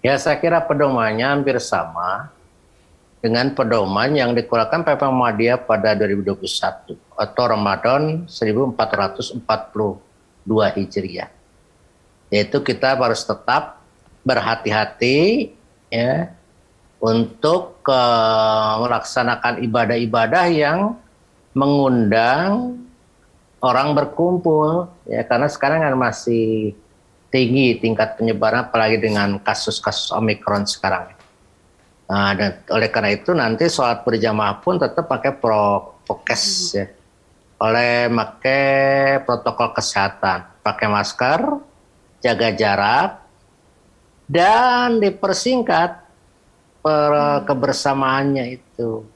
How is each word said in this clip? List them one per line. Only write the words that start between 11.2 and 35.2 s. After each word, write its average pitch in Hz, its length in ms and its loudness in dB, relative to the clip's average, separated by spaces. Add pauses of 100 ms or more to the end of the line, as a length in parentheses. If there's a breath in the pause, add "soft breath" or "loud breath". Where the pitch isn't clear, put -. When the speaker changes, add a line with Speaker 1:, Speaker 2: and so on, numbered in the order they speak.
Speaker 1:
Yaitu 104 320 0
kita 131 320 0
harus 117 240 0
tetap - 560 -4 (480)
berhati-hati, 123 1300 0 (320)
ya, 131 480 -2 (640)
untuk, 117 880 0
eh, 110 880 2 (100)
melaksanakan 120 800 -2
ibadah-ibadah 117 880 0
yang 170 480 0 (560)
mengundang 139 1300 2 (800)
orang 131 320 2
berkumpul, 165 960 0 (160)
ya, 113 160 -4
karena 123 240 0
sekarang 143 320 0
kan 147 160 0
masih 110 800 -2 (560)
tinggi 127 480 2
tingkat 110 400 -2
penyebaran, 113 480 0
apalagi 110 320 0
dengan 101 400 0
kasus-kasus - 720 -4
Omikron 104 560 -2
sekarang. - 480 -4 (920)
Nah, 98 320 0
dan 98 320 -4
oleh 110 240 0
karena 104 240 0
itu - 160 -4
nanti 120 380 0
sholat 120 340 0
berjamaah 107 560 0
pun 180 160 0
tetap 160 320 -2
pakai 135 300 -2